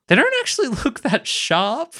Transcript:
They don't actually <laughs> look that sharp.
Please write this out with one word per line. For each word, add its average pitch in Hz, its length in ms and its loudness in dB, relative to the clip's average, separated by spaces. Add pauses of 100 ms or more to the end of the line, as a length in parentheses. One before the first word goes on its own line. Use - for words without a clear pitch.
They 170 80 4
don't 494 260 4
actually 427 280 -2
<laughs> 220 160 -4
look 262 160 -4
that - 260 -2
sharp. 208 720 -2